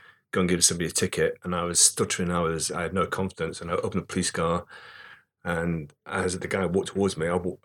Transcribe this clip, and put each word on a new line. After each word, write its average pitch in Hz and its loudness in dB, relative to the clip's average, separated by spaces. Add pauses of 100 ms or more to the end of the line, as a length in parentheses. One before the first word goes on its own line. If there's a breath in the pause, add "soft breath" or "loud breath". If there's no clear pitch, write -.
(320 soft breath)
go 95 2
and 90 4
give 85 4
somebody 85 2
a - -12
ticket, 82 0
and 90 -4
I 85 0
was 87 0
stuttering, 95 2
I 87 2
was, 82 0
I 80 -4
had 85 -4
no 92 2
confidence, - -4
and 85 -8
I 87 0
opened 98 0
the - -12
police - 0
car, 85 0 (800 loud breath)
and 85 -2 (120)
as 90 -2
the 85 -6
guy 95 2
walked 90 2
towards 95 2
me, 80 0
I 87 2
wa-, 87 -2